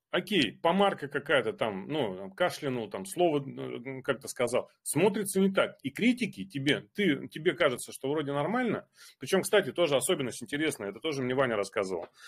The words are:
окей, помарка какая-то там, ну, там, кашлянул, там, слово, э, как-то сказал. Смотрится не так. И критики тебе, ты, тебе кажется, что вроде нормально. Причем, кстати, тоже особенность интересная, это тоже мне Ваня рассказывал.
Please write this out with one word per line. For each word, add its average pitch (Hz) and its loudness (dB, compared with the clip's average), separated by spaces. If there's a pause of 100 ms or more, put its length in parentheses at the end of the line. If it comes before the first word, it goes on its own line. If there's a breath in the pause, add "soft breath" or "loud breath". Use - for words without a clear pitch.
(120)
окей, 165 2
помарка 190 2
какая-то 131 0
там, 101 -2
ну, 127 -2
там, 95 -10
кашлянул, 127 -2
там, 95 -8
слово, 165 2
э, 127 -10
как-то 127 -4
сказал. 117 0 (140)
Смотрится 196 0
не 196 4
так. 180 2
И 131 -6
критики 214 0
тебе, 135 -2
ты, 139 0
тебе 160 -2
кажется, 127 0
что - -6
вроде 147 -2
нормально. 175 -2 (320 loud breath)
Причем, 180 2
кстати, 151 2
тоже 151 2
особенность 131 0
интересная, 143 -2
это 104 -8
тоже 139 -4
мне 127 0
Ваня 127 2
рассказывал. 95 -2 (200 loud breath)